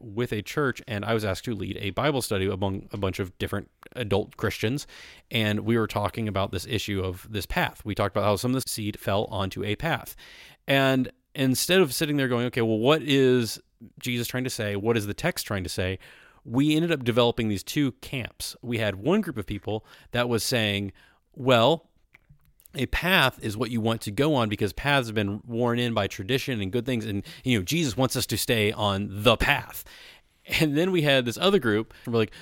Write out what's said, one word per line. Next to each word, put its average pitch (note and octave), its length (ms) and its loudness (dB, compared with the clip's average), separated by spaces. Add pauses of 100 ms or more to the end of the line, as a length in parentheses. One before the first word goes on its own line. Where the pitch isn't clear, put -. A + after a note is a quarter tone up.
with A#2 320 -4
a G#2+ 80 -2
church, C#3 460 -2
and G#2 180 -4
I A2+ 100 0
was G#2+ 100 0
asked F#2+ 220 -4
to A#2+ 80 -4
lead G2 260 -6
a G2+ 100 -4
Bible C3 320 0
study F#2+ 260 -2
among G2 440 -4
a - 40 -8
bunch G2 220 -2
of F#2 200 -6
different G2 300 -6 (280)
adult G2+ 400 -2
Christians, A2+ 500 -2 (460)
and G#2+ 280 0
we A2 160 2
were A2 120 2
talking G#2+ 400 -2
about G2 240 -2
this F#2+ 140 -6
issue G2+ 360 -4
of F#2 280 -6
this G#2 160 -6
path. - 380 -4
We G#2 120 -4
talked G2+ 200 0
about G2+ 80 2
how G#2 120 4
some B2 180 0
of C3 80 0
the - 80 -8
seed G#2 300 -6
fell G#2 240 0
onto G2 400 -4
a G#2 100 -2
path. D3+ 400 -4 (540)
And C3+ 420 4 (240)
instead C#3 460 2
of C#3+ 120 4
sitting D3 260 0
there C3+ 100 0
going, A#2+ 180 0
"Okay, A#2+ 160 -2
well, A2 160 2
what C#3+ 240 4
is B2+ 560 4 (400)
Jesus A#2+ 300 -4
trying B2+ 160 -4
to B2+ 60 -4
say? G#2 260 -4
What A2+ 200 2
is G#2 100 0
the G2+ 80 -4
text - 300 -4
trying F#2+ 200 -4
to E2+ 60 -8
say?" F#2 280 -4 (500)
we C#3+ 280 2
ended E3 160 0
up C#3 100 -2
developing A#2 460 2
these G2+ 160 -2
two C#3+ 260 0 (120)
camps. - 600 -10
We A#2+ 160 -4
had G#2 160 0
one C#3+ 260 0
group D#3 160 -6
of G#2 100 -6
people G#2 380 -6 (280)
that B2 160 2
was A#2+ 160 2
saying, G2+ 480 0 (420)
"Well, B2+ 540 4 (880)
a C3 100 0
path E3 560 2
is G#2+ 140 -4
what A#2 160 -2
you A#2 80 0
want A2+ 220 0
to G#2+ 100 -6
go C#3 240 2
on A#2 120 4
because G#2 240 0
paths C#3 360 0
have G#2+ 80 -8
been G#2 280 0
worn A#2+ 360 0
in A#2+ 120 0
by G#2 140 2
tradition A#2 540 -4
and F#2+ 100 -2
good A#2 160 -2
things. A#2+ 180 -2
And, G2+ 200 -4 (180)
you B2 160 2
know, F#2 60 0
Jesus C#3+ 320 0
wants B2+ 180 2
us A#2+ 120 -2
to A2+ 120 -2
stay G#2+ 320 2
on G2+ 400 0
the G#2 260 4
path." - 460 0 (800)
And D3+ 180 2
then F#3 140 2
we E3+ 100 2
had C#3 220 4
this A#2 120 -2
other G3 220 4
group, A2 340 0 (120)
and A#2 100 -2
we're A2+ 60 4
like, G#2+ 220 0